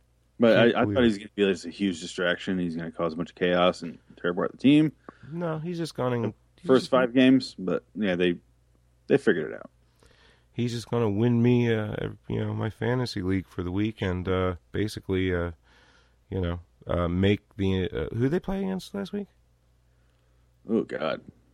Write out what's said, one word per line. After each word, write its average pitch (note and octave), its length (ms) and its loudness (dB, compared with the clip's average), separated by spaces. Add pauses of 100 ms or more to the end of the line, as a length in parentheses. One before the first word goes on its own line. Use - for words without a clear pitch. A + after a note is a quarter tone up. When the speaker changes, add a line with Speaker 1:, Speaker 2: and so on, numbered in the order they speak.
(400)
Speaker 1:
but A2+ 160 6
Speaker 2:
Can't A2+ 200 6
Speaker 1:
I, A2 60 2
I - 20 4
Speaker 2:
believe G#2 120 0
Speaker 1:
thought B2+ 80 4
Speaker 2:
it. A#2 40 6
Speaker 1:
he's G#2 100 2
gonna G#2+ 180 -14
be, G2+ 100 2
like, F2 200 0
a E2+ 40 -10
huge F2+ 320 -4
distraction. F2+ 580 -2
He's E2+ 160 -4
gonna E2 160 -8
cause E2 220 -4
a - 20 -10
bunch E2+ 160 -8
of - 40 -20
chaos F2+ 460 2
and - 160 -12 (240)
tear F2 100 -2
apart F2+ 200 -4
the - 60 -20
team. D3 340 4 (400)
Speaker 2:
No, E3 260 -6
he's E3+ 220 -8
just E3 160 -8
gonna B2 260 -2
Speaker 1:
The A2+ 120 -4 (280)
Speaker 2:
he's - 60 -12
Speaker 1:
first C3 160 6
Speaker 2:
just - 80 -6
Speaker 1:
five B2+ 220 2
games, C3 440 4
but F2+ 260 -4 (120)
yeah, F#2+ 200 0
they, F2+ 200 2 (720)
they - 100 4
figured D#2 340 0
it G#1 40 -10
out. - 160 -18 (840)
Speaker 2:
He's A#2+ 180 -4
just A#2 180 -10
gonna A#2 200 0
win A#2 320 2
me, A#2+ 320 4
uh, G#2+ 220 -4 (340)
you A2 160 -2
know, G#2+ 80 -4
my A2 160 -4
fantasy A#2 540 -4
league F#2+ 240 -2
for - 160 -10
the F2 80 -6
week, G#2 300 -2
and, F2+ 280 -4
uh, F#2 260 0 (160)
basically, F#2+ 640 -2
uh, E2+ 160 -2 (800)
you F#2+ 100 -4
know, F2 200 -2 (280)
uh, F2 200 0
make F#2+ 340 2 (160)
the, F#2+ 320 0
uh, - 260 -6
who B2 140 0
they F3 100 -2
play G3 240 4
against F#3+ 300 -6
last G3 180 -6
week? G3+ 160 -6 (1400)
Speaker 1:
Oh A2 140 2
God. C#2+ 380 -4 (320)